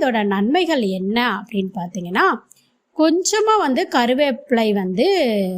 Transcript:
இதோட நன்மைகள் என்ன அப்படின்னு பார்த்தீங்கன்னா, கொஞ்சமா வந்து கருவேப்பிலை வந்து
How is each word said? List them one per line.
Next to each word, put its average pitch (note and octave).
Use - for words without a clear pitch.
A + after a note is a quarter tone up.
இதோட A3+
நன்மைகள் C4
என்ன G3
அப்படின்னு F#3+
பார்த்தீங்கன்னா, F3+
கொஞ்சமா G4
வந்து D#4+
கருவேப்பிலை A#3+
வந்து A3+